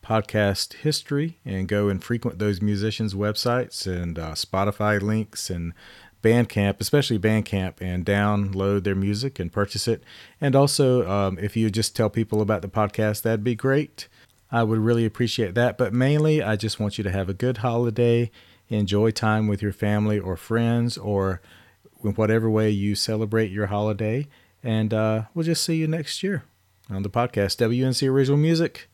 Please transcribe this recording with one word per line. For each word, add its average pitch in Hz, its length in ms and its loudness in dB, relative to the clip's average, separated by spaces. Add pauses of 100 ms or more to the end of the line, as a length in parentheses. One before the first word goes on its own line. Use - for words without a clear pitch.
podcast 104 680 0
history 151 720 -4
and 95 240 -4
go 104 220 2
and 95 120 -2
frequent 117 360 -4
those 101 240 0
musicians' 104 500 -2
websites 107 760 -2
and, 87 320 -4
uh, 80 120 -8
Spotify 101 680 0
links 107 500 -4
and 85 240 -6 (480)
Bandcamp, 110 580 2
especially 139 380 0
Bandcamp, 104 640 0
and 90 240 -4
download 101 760 2
their 98 120 0
music 104 440 -2
and 87 140 -4
purchase - 340 -2
it. - 160 -2 (380)
And 139 160 2
also, 135 520 4
um, 95 300 0
if 98 160 -4
you 113 140 2
just 104 260 -2
tell 110 140 2
people 107 320 -2
about 104 220 0
the 98 60 -8
podcast, 107 540 0
that'd 113 220 0
be 120 100 0
great. 135 540 -2 (420)
I 117 120 2
would 110 160 2
really 117 260 2
appreciate 107 500 -2
that. 120 220 2
But 107 160 0
mainly, 147 500 2
I 107 140 0
just 104 240 -4
want - 160 -2
you 107 80 -6
to 92 80 -2
have 95 160 -2
a 98 60 -4
good 123 240 -2
holiday, 120 720 2 (400)
enjoy 104 400 2
time 107 380 0
with 101 120 -2
your 104 100 -2
family 104 480 0
or 92 160 -4
friends, 117 600 0
or 98 460 -2 (600)
in 104 100 -2
whatever 110 380 2
way 110 200 4
you 101 240 0
celebrate 110 560 -2
your 101 160 -2
holiday. 107 600 -2 (340)
And, 110 320 0
uh, 110 300 0 (100)
we'll 165 100 -2
just 165 180 0
see 165 140 -2
you 160 100 0
next 156 360 -6
year 190 220 -4 (440)
on 98 140 -6
the 101 80 -4
podcast. 107 480 0
W 123 280 2
N 131 60 2
C 131 160 0
Original 135 300 4
Music. 160 560 2